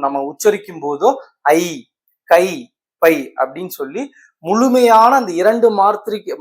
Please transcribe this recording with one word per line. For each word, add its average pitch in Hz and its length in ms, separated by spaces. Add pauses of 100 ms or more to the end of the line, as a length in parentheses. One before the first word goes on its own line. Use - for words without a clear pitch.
நம்ம 139 240
உச்சரிக்கும் 196 560
போதோ 147 240 (460)
ஐ, 175 80 (680)
கை, 180 120 (560)
பை 165 140 (240)
அப்படின்னு 151 380
சொல்லி 147 240 (440)
முழுமையான 233 640 (100)
அந்த 185 200
இரண்டு 226 280 (100)
மாத்திரைக்கு, 208 640